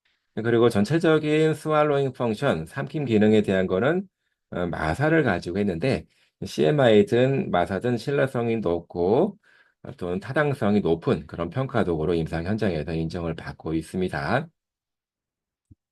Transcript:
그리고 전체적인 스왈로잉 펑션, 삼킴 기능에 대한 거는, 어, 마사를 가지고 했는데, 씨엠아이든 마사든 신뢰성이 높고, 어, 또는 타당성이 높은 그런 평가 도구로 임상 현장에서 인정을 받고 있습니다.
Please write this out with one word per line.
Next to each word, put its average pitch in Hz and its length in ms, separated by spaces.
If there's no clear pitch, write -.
그리고 117 260
전체적인 156 880
스왈로잉 151 580
펑션, 110 540
삼킴 143 380
기능에 107 380
대한 95 240
거는, 135 420
어, 87 160
마사를 87 560
가지고 90 360
했는데, 95 480
씨엠아이든 127 1080
마사든 95 460
신뢰성이 127 600
높고, 90 800
어, - 140
또는 90 240
타당성이 127 600
높은 82 460
그런 85 240
평가 127 340
도구로 82 300
임상 82 320
현장에서 90 480
인정을 82 420
받고 - 380
있습니다. 143 760